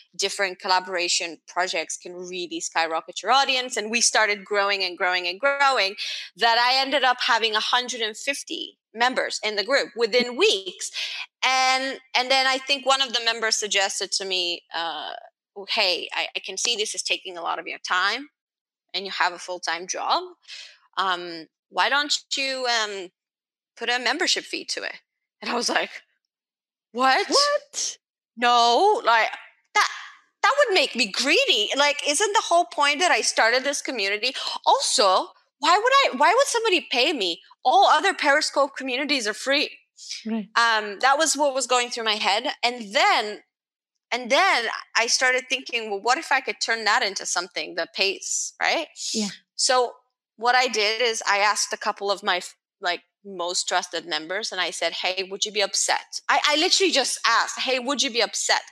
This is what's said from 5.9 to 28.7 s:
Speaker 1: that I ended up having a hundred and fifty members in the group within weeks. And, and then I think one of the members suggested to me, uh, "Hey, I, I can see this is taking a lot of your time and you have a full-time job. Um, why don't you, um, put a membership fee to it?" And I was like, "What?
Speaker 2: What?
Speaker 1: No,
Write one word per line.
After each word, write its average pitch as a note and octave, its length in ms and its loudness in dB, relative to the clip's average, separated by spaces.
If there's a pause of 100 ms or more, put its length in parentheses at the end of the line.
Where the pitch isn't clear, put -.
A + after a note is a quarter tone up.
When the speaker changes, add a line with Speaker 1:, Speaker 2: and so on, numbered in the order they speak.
Speaker 1:
that A3+ 220 4
I B3 200 4
ended C4+ 240 0
up B3 220 4
having A3+ 300 2
a A3 60 4
hundred B3 400 -2
and A3 140 -4
fifty - 600 -8 (160)
members G#3+ 500 0
in G#3+ 120 -2
the G3+ 80 -2
group A#3 320 0
within A#3+ 420 0
weeks. A#3 540 0 (520)
And, C4 560 0 (160)
and B3+ 140 0
then C4 180 4
I C4 120 2
think C4 260 -4
one C4+ 160 4
of B3 120 -2
the A#3+ 120 -2
members A3+ 300 0
suggested G3 580 -2
to G3 120 -4
me, F3+ 360 -2 (140)
uh, D#3 380 -6 (560)
"Hey, F3+ 440 -2
I, D#3+ 220 -4
I F#3+ 40 -8
can F#3+ 180 -12
see A#3+ 180 -2
this G#3+ 200 -4
is F3+ 60 -8
taking F3+ 360 -6
a E3+ 40 -10
lot E3+ 180 -4
of F3 80 -12
your - 120 -12
time G3+ 500 -2 (640)
and F#3+ 120 -8
you F#3+ 60 -10
have F3 220 0
a E3+ 60 -16
full-time F3 480 -8
job. A#3+ 360 -2 (760)
Um, F3 500 -4 (220)
why F#3+ 200 0
don't C#4+ 280 0 (200)
you, C4+ 300 -4
um, G#3 420 -2 (680)
put A3+ 140 -8
a B3 100 0
membership B3+ 460 -2
fee - 200 -8
to - 180 -8
it?" - 120 -8 (460)
And G#3+ 100 -8
I A#3+ 40 -2
was A#3+ 140 -2
like, G3 220 -2 (1040)
"What? C4 360 2
Speaker 2:
What? C#5+ 680 -2 (400)
Speaker 1:
No, A#3+ 680 4